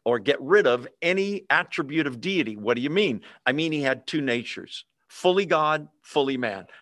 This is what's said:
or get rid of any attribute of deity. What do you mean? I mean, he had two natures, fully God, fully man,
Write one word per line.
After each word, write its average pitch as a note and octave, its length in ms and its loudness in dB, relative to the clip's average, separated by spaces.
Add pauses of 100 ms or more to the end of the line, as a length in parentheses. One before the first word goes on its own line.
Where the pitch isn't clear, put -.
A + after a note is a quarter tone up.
or A#2 140 4
get C3 220 0
rid F3 240 4
of B2 220 2 (140)
any G3 480 -2
attribute D3+ 580 0
of A#2+ 140 -6
deity. D3+ 340 -2
What G#2+ 200 0
do A#2+ 60 -2
you C#3+ 80 -2
mean? D#3+ 320 0 (240)
I B2+ 60 4
mean, D#3 220 -2
he D3 80 -2
had C3 260 -2
two D#3 140 -4
natures, - 640 -4 (220)
fully F#3 380 2
God, D3+ 420 0 (140)
fully C3+ 360 0
man, G#2 280 -6 (160)